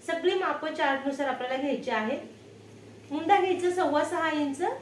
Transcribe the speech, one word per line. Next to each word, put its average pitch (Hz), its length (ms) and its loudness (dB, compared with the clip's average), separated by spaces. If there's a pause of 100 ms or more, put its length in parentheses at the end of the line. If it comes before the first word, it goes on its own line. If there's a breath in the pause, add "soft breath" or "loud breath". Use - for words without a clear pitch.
सगळी 339 260 2
मापं 311 400 -2
चार्टनुसार 277 540 0
आपल्याला 254 300 -2
घ्यायची 269 340 -2
आहे. 226 260 0 (920)
मुंडा 330 260 4
घ्यायचा 359 320 2
सव्वा 311 340 2
सहा 330 280 0
इंच. 294 300 -2 (200)